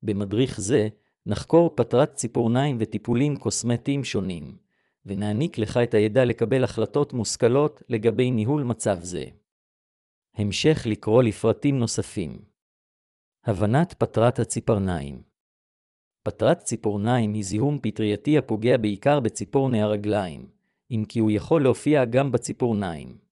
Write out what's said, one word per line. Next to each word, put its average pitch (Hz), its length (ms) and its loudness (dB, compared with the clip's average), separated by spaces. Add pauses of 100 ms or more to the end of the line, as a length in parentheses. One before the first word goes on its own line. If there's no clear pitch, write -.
במדריך 107 580 -2
זה, 107 280 2 (360)
נחקור 160 500 2
פטרת 123 380 2
ציפורניים 123 680 0
וטיפולים 117 580 -2
קוסמטיים 120 640 -2
שונים, 90 540 -6 (480)
ונעניק 104 520 -4
לך 107 200 -2
את 120 160 0
הידע 110 320 4
לקבל 123 380 0
החלטות 120 500 -2
מושכלות 131 760 0
לגבי 117 420 0
ניהול 127 320 0
מצב 113 380 -2
זה. 85 240 -10 (1080)
המשך 107 500 0
לקרוא 110 380 2
לפרטים 131 560 0
נוספים. 104 640 -6 (1000)
הבנת 110 500 0
פטרת 117 460 0
הציפורניים. 92 840 -2 (1040)
פטרת 127 360 0
ציפורניים 110 720 -2
היא 107 100 -4
זיהום 123 380 -2
פטרייתי 110 560 0
הפוגע 120 400 2
בעיקר 113 420 0
בציפורני 120 600 0
הרגליים, 104 680 -2 (420)
אם 110 180 -2
כי 120 100 -4
הוא 110 120 4
יכול 147 320 2
להופיע 131 420 4
גם 127 260 0
בציפורניים. 101 840 -2 (140)